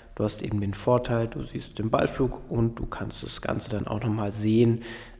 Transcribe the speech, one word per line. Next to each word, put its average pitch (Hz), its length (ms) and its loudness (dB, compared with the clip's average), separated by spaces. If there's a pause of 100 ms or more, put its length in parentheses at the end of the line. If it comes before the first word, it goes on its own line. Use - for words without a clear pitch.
(160)
du 107 80 0
hast - 180 0
eben 104 200 -2
den 98 120 -2
Vorteil, 120 540 2
du 135 140 -8
siehst - 360 -10
den 110 120 0
Ballflug - 600 2
und 117 280 0
du 120 80 -4
kannst - 360 -8
das - 200 -6
Ganze - 260 -2
dann 104 180 -2
auch 107 140 -4
nochmal 107 320 -2
sehen 113 480 4 (400)